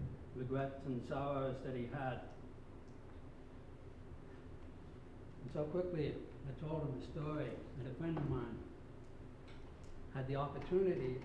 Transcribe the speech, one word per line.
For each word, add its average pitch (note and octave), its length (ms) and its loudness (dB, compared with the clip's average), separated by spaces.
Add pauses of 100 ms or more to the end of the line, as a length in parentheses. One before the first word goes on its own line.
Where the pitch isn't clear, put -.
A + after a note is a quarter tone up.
(360)
regrets C3+ 500 2
and B2+ 220 2
sorrows C3+ 480 4 (100)
that C3 100 0
he A#2+ 180 0
had. C3 260 2 (3250)
And C3 120 -4
so D3+ 100 4
quickly, E3+ 500 4 (340)
I C#3 40 -2 (160)
told D3+ 140 2
him C3 200 0
a - 20 -4 (160)
story D3 300 2 (300)
that B2+ 100 -2
a B2+ 60 -2
friend E3 220 2
of C#3 120 4
mine A#2+ 280 2 (1600)
had C3 140 0
the C#3 80 2
opportunity C#3+ 880 6